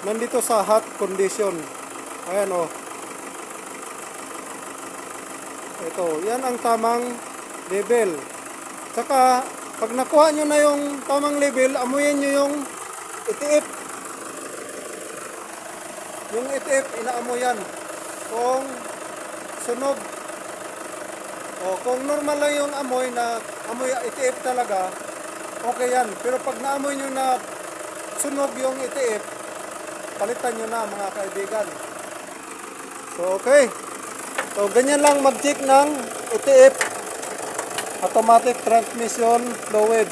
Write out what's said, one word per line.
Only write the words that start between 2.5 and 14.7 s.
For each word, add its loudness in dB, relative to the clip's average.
oh. 0
Ito, -2
yan 0
ang -2
tamang 2
level. 2
Tsaka, 4
pag -2
nakuha 6
nyo 2
na 4
yung 4
tamang 2
level, 4
amuyin 2
nyo 2
yung 2
E 0
T -4
F. -8